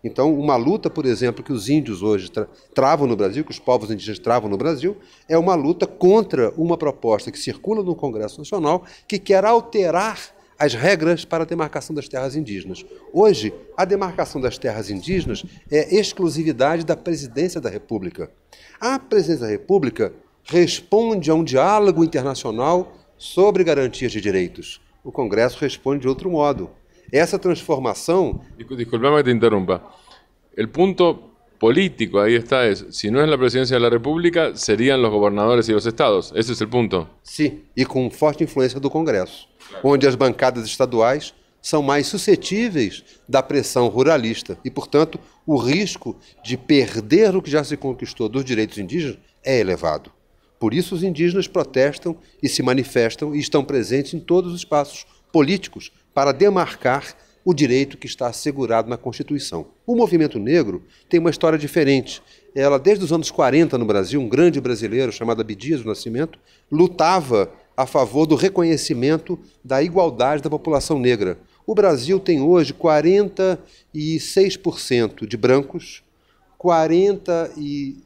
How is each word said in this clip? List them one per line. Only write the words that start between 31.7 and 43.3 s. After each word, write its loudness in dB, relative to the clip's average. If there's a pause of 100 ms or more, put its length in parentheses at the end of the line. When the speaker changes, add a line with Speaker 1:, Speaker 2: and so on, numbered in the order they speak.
Speaker 2:
ahí 4
está, 2
es, -2
si -6
no 2
es 2
la 2
presidencia 0
de 4
la 4
República, 0
serían 2
los 2
gobernadores 2
y 2
los 2
estados. 0
Ese -2
es -6
el -6
punto. -2 (160)
Speaker 1:
Sim, -4 (160)
e 0
com -4
forte -2
influência -2
do -2
Congresso, -4 (220)
Speaker 2:
Claro. -2
Speaker 1:
onde 4
as 2
bancadas 0
estaduais 0 (260)
são -2
mais 2
suscetíveis 0 (240)
da 2